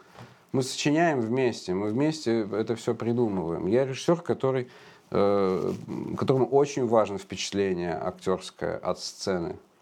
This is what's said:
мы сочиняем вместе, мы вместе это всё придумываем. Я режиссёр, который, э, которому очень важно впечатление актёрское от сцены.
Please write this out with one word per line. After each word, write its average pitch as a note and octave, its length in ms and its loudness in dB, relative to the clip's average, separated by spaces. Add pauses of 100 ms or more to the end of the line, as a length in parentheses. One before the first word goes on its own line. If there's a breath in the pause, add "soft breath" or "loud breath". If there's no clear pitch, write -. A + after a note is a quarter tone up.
(520 loud breath)
мы C3+ 120 0
сочиняем D3+ 580 2
вместе, A2+ 520 0
мы G2+ 160 -2
вместе A#2 640 0
это A2 220 0
всё A#2 200 -2
придумываем. G2 720 0
Я B2 180 2
режиссёр, D3+ 360 0
который, C3 460 0 (440 loud breath)
э, F#2+ 600 2 (440)
которому C3 300 2
очень C#3 400 2
важно G#2 300 4
впечатление F#2 760 -2
актёрское F2+ 840 -4
от - 220 -4
сцены. F#2 560 -4 (260)